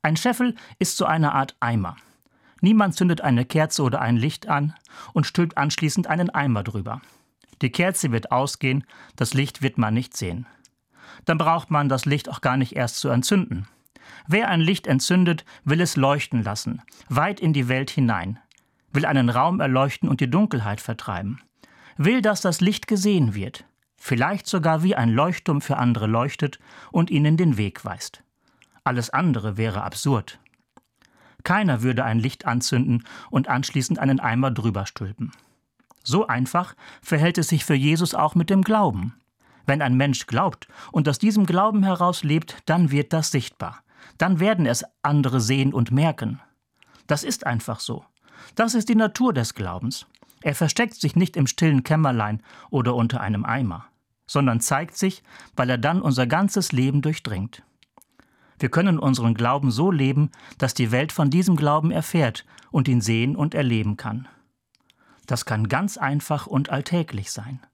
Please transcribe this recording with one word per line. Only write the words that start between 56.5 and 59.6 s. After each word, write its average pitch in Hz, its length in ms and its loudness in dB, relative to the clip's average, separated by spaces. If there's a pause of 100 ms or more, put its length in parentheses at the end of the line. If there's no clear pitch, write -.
Leben 135 300 2
durchdringt. 113 600 -6 (960)
Wir 131 100 0
können 165 300 2
unseren 120 340 2
Glauben 123 380 2